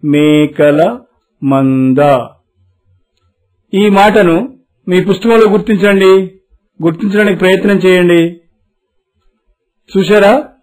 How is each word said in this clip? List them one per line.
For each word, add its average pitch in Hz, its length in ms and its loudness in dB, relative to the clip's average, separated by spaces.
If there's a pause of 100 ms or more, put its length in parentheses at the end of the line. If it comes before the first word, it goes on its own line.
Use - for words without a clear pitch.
మేకల 151 960 0 (440)
మంద. 131 560 0 (1700)
ఈ 202 160 0
మాటను 196 680 0 (300)
మీ 180 160 -2
పుస్తకంలో 220 460 0
గుర్తించండి, 190 920 0 (420)
గుర్తించడానికి 196 560 -2
ప్రయత్నం 190 360 0
చేయండి. 175 640 0 (1600)
చూశారా? 202 460 2 (180)